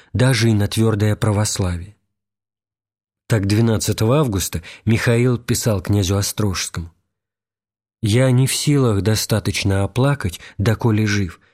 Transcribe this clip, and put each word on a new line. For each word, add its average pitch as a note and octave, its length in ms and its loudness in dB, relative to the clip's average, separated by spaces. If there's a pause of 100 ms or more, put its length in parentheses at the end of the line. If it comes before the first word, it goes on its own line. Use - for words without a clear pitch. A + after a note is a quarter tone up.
(140)
даже A#2 380 2
и - 20 4
на G2+ 140 2
твердое G#2+ 480 0
православие. G2+ 800 -2 (1300)
Так, G2 200 0
двенадцатого A2 720 0
августа G2 420 -2 (240)
Михаил A#2 540 2
писал G#2+ 420 -2
князю G2 360 0
Острожскому: F#2 760 -4 (1120)
«Я A#2+ 260 2
не B2+ 160 4
в - 80 -2
силах B2+ 480 2
достаточно G2+ 840 0
оплакать, B2+ 560 -2 (200)
доколе G#2+ 480 2
жив, G2+ 320 -4 (140)